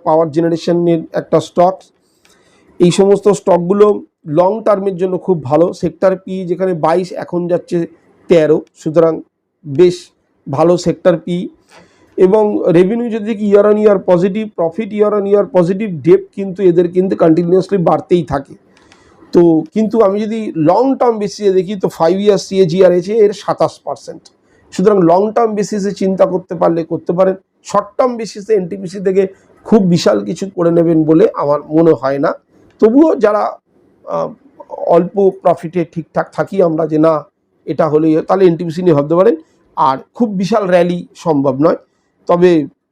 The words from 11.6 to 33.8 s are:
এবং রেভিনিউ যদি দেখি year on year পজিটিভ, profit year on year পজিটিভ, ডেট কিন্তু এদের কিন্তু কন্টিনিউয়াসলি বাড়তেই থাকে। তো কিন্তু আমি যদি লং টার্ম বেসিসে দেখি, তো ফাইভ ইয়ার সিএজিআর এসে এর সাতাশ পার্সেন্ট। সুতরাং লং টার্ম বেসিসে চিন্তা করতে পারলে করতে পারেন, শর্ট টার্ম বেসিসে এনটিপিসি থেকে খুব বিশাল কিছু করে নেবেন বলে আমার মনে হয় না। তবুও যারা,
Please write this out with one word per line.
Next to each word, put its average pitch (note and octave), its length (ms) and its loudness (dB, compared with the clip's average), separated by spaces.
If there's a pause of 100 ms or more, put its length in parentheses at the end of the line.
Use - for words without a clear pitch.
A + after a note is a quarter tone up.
এবং G#3 560 2
রেভিনিউ G#3+ 380 2
যদি G#3+ 140 -6
দেখি G#3 300 -2
year G#3 180 4
on G#3 60 0
year G#3 280 2
পজিটিভ, G3 500 0
profit F#3+ 340 -4
year G#3 220 0
on G3+ 140 -2
year G3+ 260 2
পজিটিভ, F#3 500 -2
ডেট F3+ 180 4 (120)
কিন্তু G3 300 -8
এদের F3 300 2
কিন্তু F#3 240 0
কন্টিনিউয়াসলি F3 640 2
বাড়তেই E3+ 460 0
থাকে। C#3 300 -8 (800)
তো E3 300 4 (120)
কিন্তু A3 260 0
আমি G3+ 200 2
যদি G#3+ 360 -6
লং G3+ 400 2
টার্ম A#3+ 220 0
বেসিসে G3+ 340 -2
দেখি, F#3 240 -2
তো F#3 120 -2
ফাইভ F3 320 0
ইয়ার G3+ 180 2
সিএজিআর F#3 540 2
এসে F3+ 240 -2
এর G3+ 160 4
সাতাশ - 520 -4
পার্সেন্ট। - 460 -14 (400)
সুতরাং F#3+ 320 2
লং F#3 300 2
টার্ম A3+ 220 0
বেসিসে G3+ 380 -4
চিন্তা F#3+ 340 0
করতে F3+ 280 -6
পারলে E3+ 300 -2
করতে E3 280 -6
পারেন, F#3 220 0 (300)
শর্ট G3+ 220 -2 (100)
টার্ম B3+ 200 -2
বেসিসে A3 380 -6
এনটিপিসি F#3+ 460 -6
থেকে F#3+ 260 0 (380)
খুব G#3+ 180 4
বিশাল G3 420 2
কিছু F#3+ 300 -8
করে E3+ 160 0
নেবেন E3 340 2
বলে D#3+ 300 4
আমার D3 260 -2
মনে D#3 320 2
হয় C#3 260 -2
না। D#3+ 160 -2 (440)
তবুও C#4+ 380 4
যারা, G#3 420 -4 (460)